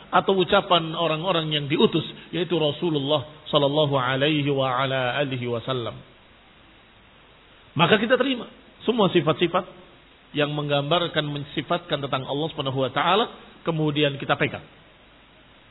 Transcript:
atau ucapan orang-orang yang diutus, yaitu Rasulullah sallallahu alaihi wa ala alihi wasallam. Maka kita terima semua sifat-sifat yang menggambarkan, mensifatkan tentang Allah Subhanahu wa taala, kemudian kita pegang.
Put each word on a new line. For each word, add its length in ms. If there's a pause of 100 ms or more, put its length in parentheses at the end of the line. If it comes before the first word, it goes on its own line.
atau 280
ucapan 560
orang-orang 560
yang 160
diutus, 400 (240)
yaitu 280
Rasulullah 680 (240)
sallallahu 480
alaihi 560
wa 160
ala 480
alihi 320
wasallam. 480 (1800)
Maka 240
kita 200
terima 280 (400)
semua 240
sifat-sifat 560 (720)
yang 160
menggambarkan, 720
mensifatkan 800
tentang 240
Allah 240
Subhanahu 320
wa 80
taala, 320 (400)
kemudian 560
kita 160
pegang. 280 (1040)